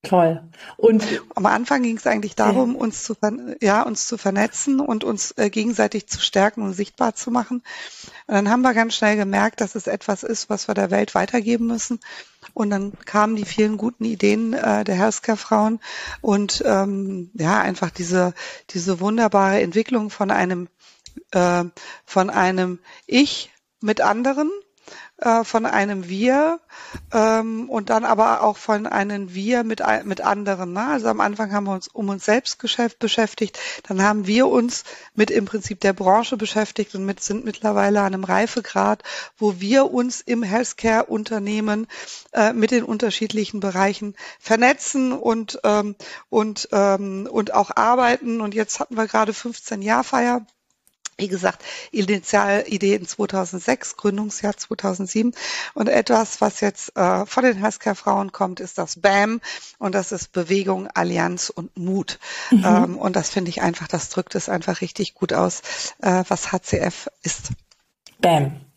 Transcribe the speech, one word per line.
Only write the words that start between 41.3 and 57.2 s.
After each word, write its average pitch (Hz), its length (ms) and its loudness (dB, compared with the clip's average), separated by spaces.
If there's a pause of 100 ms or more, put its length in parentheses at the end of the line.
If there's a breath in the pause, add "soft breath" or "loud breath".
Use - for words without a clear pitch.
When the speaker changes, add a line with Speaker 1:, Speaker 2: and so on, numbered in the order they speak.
Speaker 2:
äh, 220 200 4
mit 214 180 2
den 240 140 4
unterschiedlichen 214 760 -2
Bereichen 196 540 0 (240 loud breath)
vernetzen 254 760 2
und, 226 520 -2
ähm, 208 320 2 (340 loud breath)
und, 214 420 0
ähm, 196 580 2
und 208 220 -2
auch - 240 2
arbeiten. 240 640 2
Und 208 140 -4
jetzt 214 260 -4
hatten - 160 -6
wir 220 100 0
gerade 220 280 0
fünfzehn 226 480 -10
Jahr 226 200 2
Feier. 240 440 0 (760)
Wie 202 80 -2
gesagt, 180 340 -2 (300 loud breath)
Initialidee 202 1040 2
in 185 120 -4
zweitausendsechs, - 880 -4
Gründungsjahr 208 600 -2
zweitausendsieben. 196 800 -2 (400 loud breath)
Und 226 140 0
etwas, 220 520 2
was 214 200 0
jetzt, - 360 -4
äh, 185 300 2